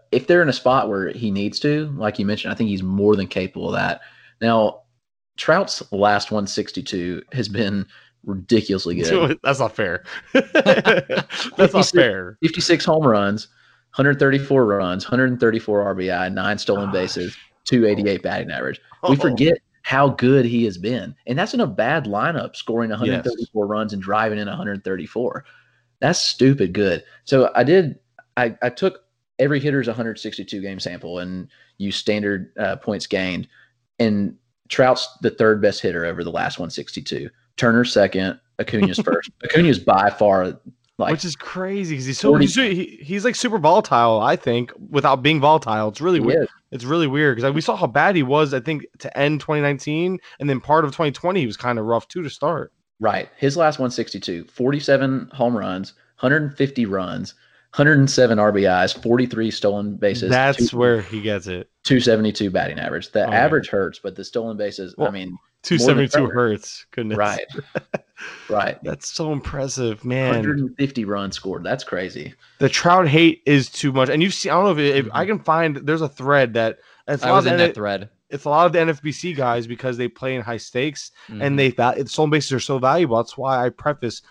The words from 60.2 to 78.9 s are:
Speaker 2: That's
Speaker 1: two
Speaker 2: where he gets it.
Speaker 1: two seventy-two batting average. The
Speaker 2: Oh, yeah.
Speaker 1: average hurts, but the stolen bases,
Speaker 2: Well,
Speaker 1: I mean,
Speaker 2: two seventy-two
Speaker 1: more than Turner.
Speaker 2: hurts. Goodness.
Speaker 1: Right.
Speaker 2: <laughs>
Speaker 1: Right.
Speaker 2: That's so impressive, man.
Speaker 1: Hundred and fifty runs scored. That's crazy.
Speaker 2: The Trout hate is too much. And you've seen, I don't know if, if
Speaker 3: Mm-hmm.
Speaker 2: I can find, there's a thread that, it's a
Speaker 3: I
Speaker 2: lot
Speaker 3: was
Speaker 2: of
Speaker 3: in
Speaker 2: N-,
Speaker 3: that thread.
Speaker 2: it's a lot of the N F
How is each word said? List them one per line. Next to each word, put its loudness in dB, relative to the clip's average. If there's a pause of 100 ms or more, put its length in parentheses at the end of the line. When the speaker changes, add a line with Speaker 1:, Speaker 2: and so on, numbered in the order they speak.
Speaker 2:
That's 2
Speaker 1:
two -8
Speaker 2:
where 4
he -8
gets -4
it. -8 (140)
Speaker 1:
two 4
seventy-two 2
batting -4
average. -8
The 0
Speaker 2:
Oh, -2
yeah. 2
Speaker 1:
average 2
hurts, -4
but -10
the -12
stolen -8
bases, -8
Speaker 2:
Well, -2
Speaker 1:
I -8
mean, -10 (260)
Speaker 2:
two 0
seventy-two 4
Speaker 1:
more 2
than -4
Turner. 2
Speaker 2:
hurts. -8
Goodness. -6
Speaker 1:
Right. -2 (300)
Speaker 2:
<laughs> -8 (640)
Speaker 1:
Right. -2
Speaker 2:
That's -10
so -6
impressive, -6
man. 0
Speaker 1:
Hundred 0
and -6
fifty -2
runs -6
scored. -8
That's -4
crazy. -8 (240)
Speaker 2:
The 2
Trout 4
hate 6
is 4
too -4
much. 2
And 2
you've 0
seen, -4
I 2
don't 4
know 4 (120)
if, 2
if 0
Speaker 3:
Mm-hmm. -6
Speaker 2:
I 0
can -2
find, 0
there's -2
a -2
thread 0
that, 0 (300)
it's -4
a 0
Speaker 3:
I 2
Speaker 2:
lot 6
Speaker 3:
was 4
Speaker 2:
of 2
Speaker 3:
in 2
Speaker 2:
N-, 4
Speaker 3:
that -6
thread. -4 (200)
Speaker 2:
it's -10
a -2
lot 6
of 0
the 2
N 2
F -4